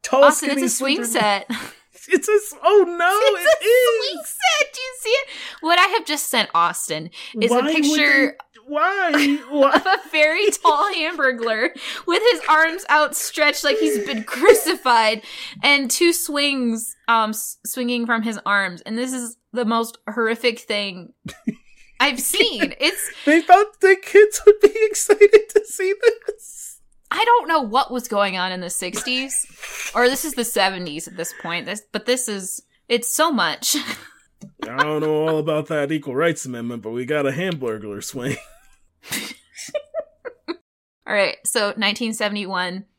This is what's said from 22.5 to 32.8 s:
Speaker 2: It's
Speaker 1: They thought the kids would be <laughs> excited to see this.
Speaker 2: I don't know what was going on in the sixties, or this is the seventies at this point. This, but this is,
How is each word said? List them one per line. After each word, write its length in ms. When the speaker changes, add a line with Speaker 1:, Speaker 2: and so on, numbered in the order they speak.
Speaker 2:
It's 320
Speaker 1:
They 160
thought 400
the 220
kids 420
would 160
be 140
<laughs> 0
excited 800
to 100
see 300
this. 340
Speaker 2:
I 140
don't 220
know 140
what 320
was 160
going 300
on 120
in 100
the 100
sixties, 760
or 140
this 160
is 100
the 80
seventies 640
at 100
this 240
point. 240
This, 160
but 140
this 220
is, 340